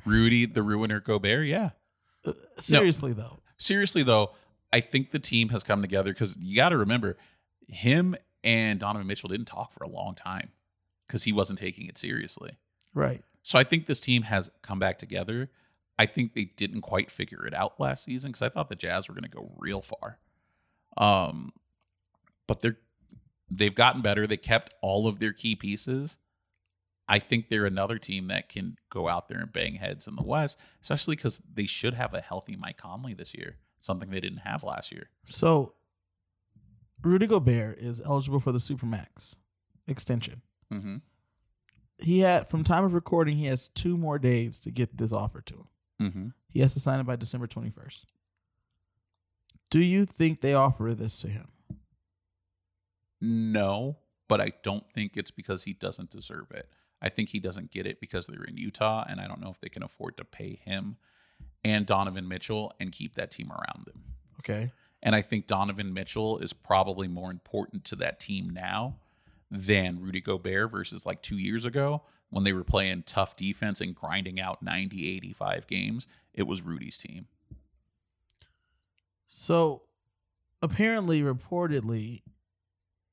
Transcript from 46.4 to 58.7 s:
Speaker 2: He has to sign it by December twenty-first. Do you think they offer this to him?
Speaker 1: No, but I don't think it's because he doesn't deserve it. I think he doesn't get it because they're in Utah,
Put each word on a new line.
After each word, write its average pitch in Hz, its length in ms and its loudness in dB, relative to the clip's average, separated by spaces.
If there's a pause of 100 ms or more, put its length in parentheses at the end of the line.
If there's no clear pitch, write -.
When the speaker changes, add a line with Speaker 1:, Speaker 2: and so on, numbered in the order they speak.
Speaker 2:
He 117 120 0
has 135 140 6
to 143 60 -4
sign 131 200 0
it 131 40 -2
by 123 120 -2
December 120 300 -6
twenty-first. - 640 -12 (1600)
Do 156 120 6
you 185 260 6
think 160 340 2
they 139 140 4
offer 131 400 4
this 110 240 -4
to - 100 -8
him? 104 200 -8 (1700)
Speaker 1:
No, 113 800 0 (300)
but 104 120 4
I 104 120 0 (100)
don't 101 300 -4
think 104 240 -6
it's 104 140 -6
because - 340 -8
he 101 100 -8
doesn't 92 360 -8
deserve - 420 -16
it. - 180 -16 (300)
I - 80 0
think - 220 -4
he 104 100 -6
doesn't 92 320 -10
get 92 140 -8
it 101 140 -10
because - 260 -8
they're - 180 -14
in - 120 -12
Utah, 107 520 -2